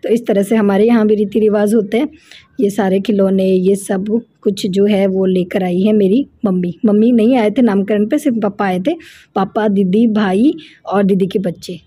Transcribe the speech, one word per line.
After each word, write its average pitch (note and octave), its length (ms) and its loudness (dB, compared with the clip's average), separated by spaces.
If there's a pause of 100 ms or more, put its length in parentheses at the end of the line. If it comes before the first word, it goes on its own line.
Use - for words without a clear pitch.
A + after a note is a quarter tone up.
तो - 60 -6
इस A#3 180 0
तरह G3+ 160 0
से G#3 120 -2
हमारे G3+ 300 2
यहाँ A3+ 220 2
भी G#3+ 80 4
रीति G#3 240 -2
रिवाज G#3 340 2
होते A3 240 0
हैं। C#4+ 120 -2 (500)
ये G3+ 100 2
सारे G3 300 0
खिलौने, G3 520 0
ये F#3 240 2
सब G3+ 460 -4 (200)
कुछ G#3 260 -4
जो G3 180 0
है G3+ 220 2
वो F#3+ 180 0
लेकर F#3 380 -2
आई F3+ 180 -2
है G#3 120 2
मेरी G#3+ 340 2 (180)
मम्मी। F3+ 400 -2
मम्मी G#3+ 260 4
नहीं A#3+ 260 2
आए G#3+ 140 0
थे C4 100 -2
नामकरण G#3 460 0
पे, D4+ 100 -2
सिर्फ C4+ 260 -2
पापा G3+ 220 -4
आए F#3 140 -2
थे, C#4 140 -2 (420)
पापा, G#3 320 -2
दीदी, G3+ 400 2
भाई G#3+ 460 0 (320)
और G3+ 180 0
दीदी F#3+ 240 2
के G3+ 120 -4
बच्चे F3+ 480 -8